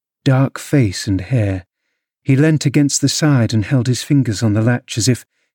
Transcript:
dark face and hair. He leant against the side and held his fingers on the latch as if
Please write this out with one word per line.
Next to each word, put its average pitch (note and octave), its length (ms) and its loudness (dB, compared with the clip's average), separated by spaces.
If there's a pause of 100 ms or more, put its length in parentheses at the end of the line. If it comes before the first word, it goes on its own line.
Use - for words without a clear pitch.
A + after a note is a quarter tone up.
(240)
dark C3+ 340 2
face A2+ 500 -2
and G2 140 0
hair. G2+ 440 -2 (580)
He C3+ 120 0
leant D3+ 300 2
against C#3+ 360 0
the C#3 80 2
side C3 440 0
and G#2+ 120 0
held B2+ 220 0
his B2 160 -2
fingers B2 380 0
on G#2+ 120 0
the A2 80 0
latch B2 360 -2
as G#2+ 100 0
if B2 180 0 (300)